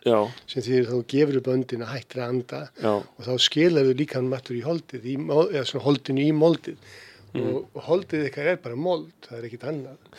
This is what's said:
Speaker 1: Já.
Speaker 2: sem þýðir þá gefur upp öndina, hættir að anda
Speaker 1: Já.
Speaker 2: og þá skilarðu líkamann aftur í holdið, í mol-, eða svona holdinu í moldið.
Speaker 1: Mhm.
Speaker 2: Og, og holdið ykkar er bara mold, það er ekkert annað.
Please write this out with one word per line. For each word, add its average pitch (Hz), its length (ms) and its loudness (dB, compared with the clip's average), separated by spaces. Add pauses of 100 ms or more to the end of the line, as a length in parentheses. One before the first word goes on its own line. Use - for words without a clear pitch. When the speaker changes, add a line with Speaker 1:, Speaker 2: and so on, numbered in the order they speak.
Speaker 1:
Já. 117 160 6 (240)
Speaker 2:
sem - 240 -6
þýðir 123 240 2
þá 123 60 -2 (100)
gefur 139 340 2
upp 123 80 -2
öndina, 127 400 -2
hættir 127 340 -8
að 120 120 -4
anda 127 280 -4 (100)
Speaker 1:
Já. 107 200 0
Speaker 2:
og - 300 -2
þá 123 160 -6
skilarðu 147 580 4
líkamann 131 400 -2
aftur 127 240 -8
í 113 60 -8
holdið, 135 420 -6
í 135 100 -4
mol-, 156 300 2
eða 143 180 -4
svona - 200 -6
holdinu 139 400 2
í 156 80 4
moldið. 156 580 0 (340)
Speaker 1:
Mhm. 123 200 -4
Speaker 2:
Og, 127 240 -2
og - 140 -14
holdið 156 440 0
ykkar 143 200 -4
er 175 120 0
bara 120 160 -10
mold, 160 440 -2
það 117 200 -14
er 117 80 -10
ekkert 120 180 -14
annað. 139 540 -10